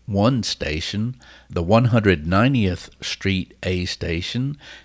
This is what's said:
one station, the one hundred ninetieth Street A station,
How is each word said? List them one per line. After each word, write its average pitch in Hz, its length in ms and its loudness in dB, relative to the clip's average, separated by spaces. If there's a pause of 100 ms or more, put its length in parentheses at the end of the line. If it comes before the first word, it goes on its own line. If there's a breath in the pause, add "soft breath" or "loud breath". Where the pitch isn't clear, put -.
one 107 360 2
station, 98 720 -4 (340 soft breath)
the 87 120 -2
one 113 240 4
hundred 101 400 4
ninetieth 101 640 2 (100)
Street - 640 -4
A 90 220 -2
station, 90 720 -4 (280 loud breath)